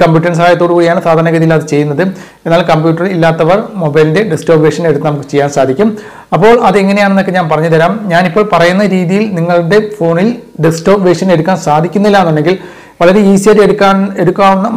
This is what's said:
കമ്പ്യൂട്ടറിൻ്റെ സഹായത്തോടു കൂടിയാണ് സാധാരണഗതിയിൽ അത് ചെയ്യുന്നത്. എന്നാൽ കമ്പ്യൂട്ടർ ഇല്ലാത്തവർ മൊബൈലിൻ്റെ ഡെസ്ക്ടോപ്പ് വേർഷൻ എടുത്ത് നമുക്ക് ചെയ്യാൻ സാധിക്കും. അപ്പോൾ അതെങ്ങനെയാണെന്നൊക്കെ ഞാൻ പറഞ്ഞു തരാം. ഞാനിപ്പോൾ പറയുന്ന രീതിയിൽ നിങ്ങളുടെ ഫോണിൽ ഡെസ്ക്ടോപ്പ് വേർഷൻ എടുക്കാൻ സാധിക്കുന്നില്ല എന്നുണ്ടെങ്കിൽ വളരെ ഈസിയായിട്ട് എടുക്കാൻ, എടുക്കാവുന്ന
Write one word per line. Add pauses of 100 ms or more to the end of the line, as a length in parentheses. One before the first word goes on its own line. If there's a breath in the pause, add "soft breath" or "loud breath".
കമ്പ്യൂട്ടറിൻ്റെ
സഹായത്തോടു
കൂടിയാണ്
സാധാരണഗതിയിൽ
അത്
ചെയ്യുന്നത്. (420 loud breath)
എന്നാൽ (100)
കമ്പ്യൂട്ടർ (100)
ഇല്ലാത്തവർ (260)
മൊബൈലിൻ്റെ
ഡെസ്ക്ടോപ്പ്
വേർഷൻ
എടുത്ത്
നമുക്ക്
ചെയ്യാൻ
സാധിക്കും. (460 loud breath)
അപ്പോൾ (160)
അതെങ്ങനെയാണെന്നൊക്കെ
ഞാൻ
പറഞ്ഞു
തരാം. (200)
ഞാനിപ്പോൾ (100)
പറയുന്ന (120)
രീതിയിൽ (120)
നിങ്ങളുടെ (180)
ഫോണിൽ (360)
ഡെസ്ക്ടോപ്പ്
വേർഷൻ
എടുക്കാൻ (120)
സാധിക്കുന്നില്ല
എന്നുണ്ടെങ്കിൽ (440 loud breath)
വളരെ (120)
ഈസിയായിട്ട്
എടുക്കാൻ, (260)
എടുക്കാവുന്ന